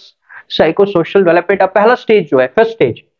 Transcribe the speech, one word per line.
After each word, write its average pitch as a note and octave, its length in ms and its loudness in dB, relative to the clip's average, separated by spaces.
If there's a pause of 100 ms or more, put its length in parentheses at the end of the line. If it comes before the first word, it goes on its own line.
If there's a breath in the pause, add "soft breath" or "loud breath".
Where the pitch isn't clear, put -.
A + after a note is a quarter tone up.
(600 loud breath)
psychosocial F#3 640 0
development?" F3 400 0
अब F#3+ 80 0
पहला A3 260 0
stage G#3 340 -2
जो C3 100 0
है, B2+ 80 0
first A3+ 240 -2
stage, C3+ 320 -4 (160)